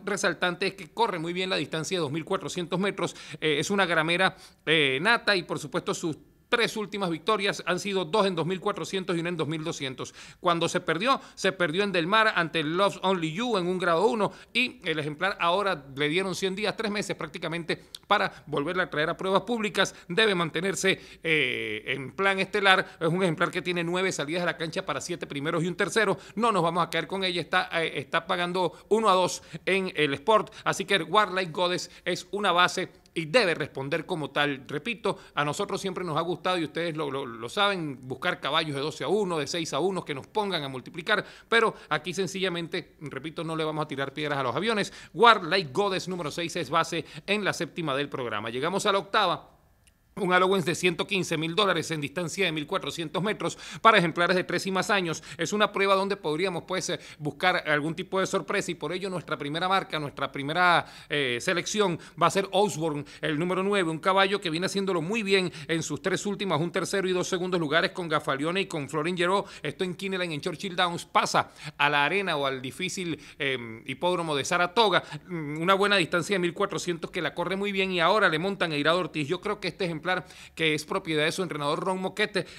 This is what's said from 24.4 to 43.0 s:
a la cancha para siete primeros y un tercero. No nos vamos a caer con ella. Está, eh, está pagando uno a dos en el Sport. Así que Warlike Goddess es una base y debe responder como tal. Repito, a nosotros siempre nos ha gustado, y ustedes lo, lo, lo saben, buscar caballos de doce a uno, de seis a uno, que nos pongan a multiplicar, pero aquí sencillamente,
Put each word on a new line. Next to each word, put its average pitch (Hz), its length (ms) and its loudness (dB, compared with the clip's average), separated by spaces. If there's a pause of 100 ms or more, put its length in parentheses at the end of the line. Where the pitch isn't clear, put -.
a 175 40 0
la 160 100 0
cancha 160 300 -6
para 139 160 -4
siete - 240 -6
primeros 156 360 -2
y 180 60 0
un 175 80 -4
tercero. 196 400 2 (180)
No 226 160 2
nos 190 120 4
vamos 170 200 2
a 165 60 -2
caer 165 180 -4
con 190 180 -4
ella. 175 180 -2
Está, 185 320 0
eh, 165 240 -2
está 165 280 -4
pagando 180 460 0 (160)
uno 220 220 4
a - 20 8
dos 185 300 2 (240)
en 190 280 0
el 151 200 2
Sport. 202 400 2 (100)
Así 160 220 -2
que 202 100 2
Warlike 185 560 2
Goddess 180 380 0 (160)
es 180 240 -4
una 196 220 2
base 175 360 4 (260)
y 165 100 -4
debe 170 300 4
responder 143 520 -4
como 156 240 -4
tal. 143 380 0
Repito, 185 500 -4 (160)
a 147 100 0
nosotros 190 360 -4
siempre 185 240 -6
nos 156 120 -4
ha 160 40 0
gustado, 180 360 -2
y 165 80 0
ustedes 165 320 -4
lo, 151 140 -4
lo, 135 160 -6
lo 117 220 -10
saben, 175 540 -2
buscar 131 360 -4
caballos 151 380 -2
de 139 40 -4
doce 143 220 -4
a 135 60 -4
uno, 180 300 0
de 139 100 -2
seis 165 240 -4
a 143 80 0
uno, 185 240 0
que 156 100 -6
nos 131 140 -12
pongan 190 340 -2
a 139 60 -6
multiplicar, 151 560 -4 (240)
pero 220 260 4 (140)
aquí 151 260 -2
sencillamente, 180 840 -4